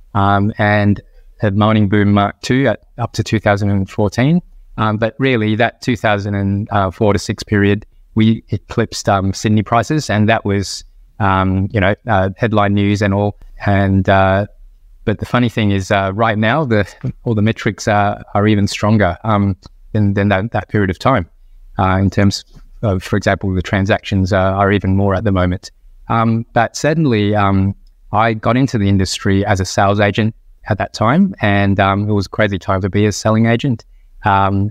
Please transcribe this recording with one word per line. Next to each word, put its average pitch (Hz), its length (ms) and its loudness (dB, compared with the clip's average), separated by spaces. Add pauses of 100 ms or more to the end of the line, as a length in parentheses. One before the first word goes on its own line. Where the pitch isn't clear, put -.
(120)
um, 101 460 2
and 104 420 2 (400)
had 101 160 -2
mining 107 320 2
boom 101 240 2
Mark 101 300 0
two 131 240 0
at, 107 160 -2 (160)
up 117 160 -8
to 110 100 -4
two 107 160 -2
thousand 101 300 0
and 98 180 -2
fourteen. 127 540 0 (340)
Um, 107 220 -2
but 113 200 -2
really, 110 380 0
that 117 240 -2
two 120 160 -2
thousand 104 380 -2
and 101 600 -2
four 104 200 2
to 101 40 0
six - 240 -6
period, 101 440 0 (280)
we 110 360 2
eclipsed, - 580 -4
um, 98 240 0
Sydney 107 300 0
prices, 120 480 -2
and 104 180 2
that 110 160 0
was, 101 400 -4 (360)
um, 95 520 0
you 107 80 0
know, 98 140 2 (120)
uh, 98 300 0
headline 101 380 0
news 101 260 0
and 101 140 0
all. 104 240 -2 (260)
And, 98 460 2
uh, 98 360 2 (600)
but 107 140 -4
the - 60 -8
funny 123 220 0
thing 107 220 0
is, 95 200 -2
uh, 98 240 0
right 110 220 0
now, 123 300 0
the, 107 200 0 (380)
all 117 100 -2
the 107 60 0
metrics 110 480 -2
are, 104 340 0 (120)
are 104 120 2
even 101 220 2
stronger. 104 560 0
Um, 101 320 0 (420)
than, 101 160 0
than 101 140 0
that, 98 240 0
that 104 160 -6
period 101 220 0
of 87 80 -6
time. 120 300 0 (500)
Uh, 95 220 2
in 98 100 2
terms 101 340 0 (380)
of, 95 200 -2
for - 140 -4
example, 98 360 -2
the 92 100 -2
transactions 98 680 -2
are, 95 220 2
are 98 180 2
even 95 240 0
more 98 180 0
at 92 100 -4
the 101 80 0
moment. 90 380 -2 (380)
Um, 113 440 0
but 117 240 0
certainly, 127 580 0
um, 98 400 2 (380)
I 113 220 2
got 113 220 0
into 131 220 0
the 98 100 2
industry 98 560 0
as 101 160 0
a 95 40 0
sales 101 360 0
agent 107 340 0 (360)
at 104 80 0
that - 140 -6
time, 156 480 2
and, 101 400 2
um, 98 280 0
it 107 40 0
was 101 140 0
a - 40 -20
crazy 101 280 -2
time 95 220 -2
to 101 80 -2
be 104 180 0
a 104 60 0
selling 110 340 0
agent. 120 380 -2 (400)
Um, 98 460 2